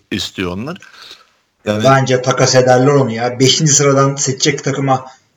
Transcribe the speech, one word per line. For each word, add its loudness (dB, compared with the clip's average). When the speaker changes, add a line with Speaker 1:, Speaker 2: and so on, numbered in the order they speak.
Speaker 1:
istiyor -6
onlar. -10
Yani -2
Speaker 2:
Bence 2
takas 0
ederler 4
onu 2
ya. -4
Beşinci 2
sıradan 2
seçecek -4
takıma -2